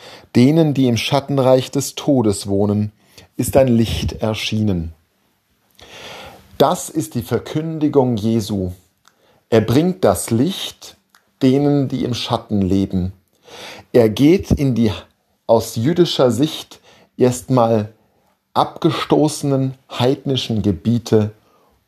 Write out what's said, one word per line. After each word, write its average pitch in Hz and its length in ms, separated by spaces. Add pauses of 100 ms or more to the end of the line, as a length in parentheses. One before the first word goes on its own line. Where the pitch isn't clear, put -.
(360)
Denen, 147 380
die 131 140
im 120 100
Schattenreich 131 760
des - 240
Todes 110 520
wohnen, 104 440 (440)
ist 127 220
ein 135 100
Licht 117 460
erschienen.“ 104 800 (1600)
Das 151 320
ist - 240
die 120 80
Verkündigung 139 960
Jesu. 101 540 (800)
Er 113 120
bringt 156 420
das 98 260
Licht - 680 (440)
denen, 139 460
die 127 160
im 123 100
Schatten 110 480
leben. 95 520 (800)
Er 117 160
geht 147 420
in 135 240
die 113 160 (540)
aus 113 320
jüdischer 151 540
Sicht - 500 (340)
erstmal 117 800 (600)
abgestoßenen 143 1200 (140)
heidnischen 123 720
Gebiete, 107 680 (560)